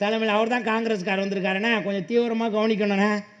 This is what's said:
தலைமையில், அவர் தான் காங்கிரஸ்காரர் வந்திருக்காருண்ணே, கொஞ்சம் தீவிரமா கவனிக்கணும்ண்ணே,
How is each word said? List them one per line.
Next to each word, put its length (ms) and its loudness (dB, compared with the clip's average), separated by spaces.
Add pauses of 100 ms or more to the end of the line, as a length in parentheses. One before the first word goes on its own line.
தலைமையில், 320 0
அவர் 180 2
தான் 160 0
காங்கிரஸ்காரர் 560 -2
வந்திருக்காருண்ணே, 480 0 (140)
கொஞ்சம் 240 -2
தீவிரமா 360 0 (100)
கவனிக்கணும்ண்ணே, 520 2 (320)